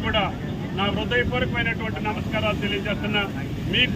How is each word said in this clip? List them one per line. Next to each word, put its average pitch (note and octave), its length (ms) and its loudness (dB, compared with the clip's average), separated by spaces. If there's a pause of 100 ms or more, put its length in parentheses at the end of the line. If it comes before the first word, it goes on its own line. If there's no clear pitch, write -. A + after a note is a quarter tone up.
కూడా A3 180 4 (540)
నా G3 80 2 (120)
హృదయపూర్వకమైనటువంటి A3+ 1040 0 (100)
నమస్కారాలు G#3+ 540 0
తెలియజేస్తున్నా. G#3 600 0 (500)
మీకు B3 220 4